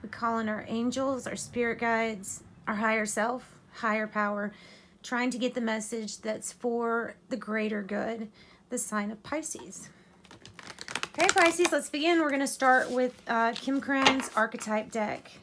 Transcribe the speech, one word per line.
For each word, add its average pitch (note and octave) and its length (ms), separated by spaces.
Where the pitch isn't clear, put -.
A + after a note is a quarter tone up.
We G#3 60
call A#3 280
in A3 100
our G#3+ 200
angels, B3 580
our - 80
spirit A#3 460
guides, A3+ 640
our G#3+ 80
higher A3 280
self, A3+ 520
higher A3 340
power, G#3 460
trying B3 280
to A#3+ 80
get B3 160
the B3+ 60
message A3 600
that's G#3+ 320
for A#3 640
the C4 60
greater G#3+ 460
good, G#3+ 480
the B3 100
sign G#3+ 320
of A3 140
Pisces. - 640
Okay, E4 160
Pisces, E4+ 380
let's D4 180
begin. E4 300
We're D4+ 100
gonna C#4 160
start B3+ 420
with, B3+ 400
uh, A3+ 240
Kim C4+ 280
Cran's C4+ 560
archetype G#3+ 560
deck. - 400